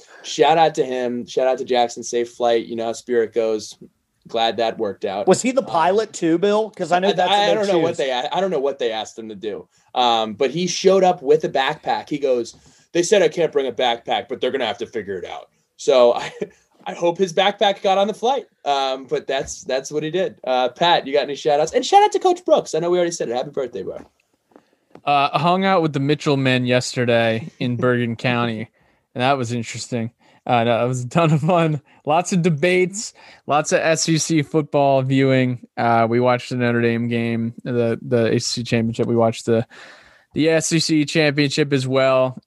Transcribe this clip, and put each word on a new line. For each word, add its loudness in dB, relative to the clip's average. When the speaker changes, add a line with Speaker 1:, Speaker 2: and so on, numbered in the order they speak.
Speaker 1:
Shout 4
out 4
to 0
him. -4
Shout -2
out 0
to -10
Jackson. 0
Safe -4
flight. 0
You -10
know -4
how -4
Spirit -2
goes. -2
Glad -2
that -2
worked -6
out. -4
Speaker 2:
Was 0
he -4
the -2
Speaker 1:
Um, -14
Speaker 2:
pilot -2
too, -2
Bill? -2
'Cause -8
I 2
know -2
Speaker 1:
I, 2
Speaker 2:
that's 0
Speaker 1:
I 2
Speaker 2:
what 0
they 2
Speaker 1:
don't -2
know 2
what 2
Speaker 2:
choose. -8
Speaker 1:
they, -2
I, -4
I -2
don't -2
know -2
what -2
they -2
asked -8
him -12
to -12
do. -10
Um, 2
but 0
he -2
showed 4
up 2
with 4
a -4
backpack. -4
He -6
goes, -2
"They 2
said 4
I 4
can't -2
bring 0
a -4
backpack, -2
but -8
they're -2
gonna -2
have -4
to -8
figure -8
it -10
out." -14
So 6
<laughs> -
I, -6
I -8
hope 0
his 0
backpack 0
got 2
on 2
the -4
flight. -2
Um, -2
but -4
that's, -6
that's -4
what -4
he -6
did. -4
Uh, 0
Pat, 0
you -4
got 2
any -6
shout 2
outs? -2
And 0
shout 6
out 4
to 0
Coach 0
Brooks. 2
I -2
know -2
we 2
already 0
said -6
it. -4
Happy -4
birthday, -6
bro. -10
Speaker 3:
Uh, 2
I 0
hung 2
out 4
with 0
the -2
Mitchell 0
men 2
yesterday 0
in -2
Speaker 1:
<laughs> -4
Speaker 3:
Bergen 0
County, -2
and -4
that 2
was -4
interesting. -6
Uh, 2
no, 2
it 0
was -4
a -10
ton 2
of 2
fun. 2
Lots 0
of 2
debates, 0
lots -2
of 2
S 0
E 2
C 0
football 2
viewing. 2
Uh, 4
we 2
watched 0
the -6
Notre 0
Dame 0
game, -2
the, -2
the 0
A 2
C -4
C -6
championship. -2
We 0
watched 0
the, 0
the 0
S 0
E 2
C 0
championship 0
as 0
well, 2